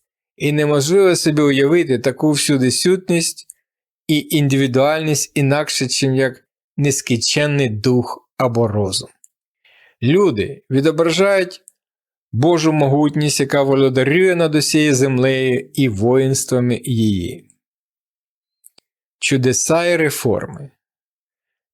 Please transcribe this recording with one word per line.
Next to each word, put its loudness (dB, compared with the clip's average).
і -2
неможливо 2
собі 0
уявити 2
таку -2
всюдисютність -2
і -2
індивідуальність 0
інакше, -2
чим -2
як -2
нескінченний -2
дух -2
або 0
розум. -4
Люди 0
відображають 0
Божу 2
могутність, 0
яка 0
володарює 2
над 0
усією 2
землею 0
і 2
воїнствами 0
її. -2
Чудеса 0
і 0
реформи. -4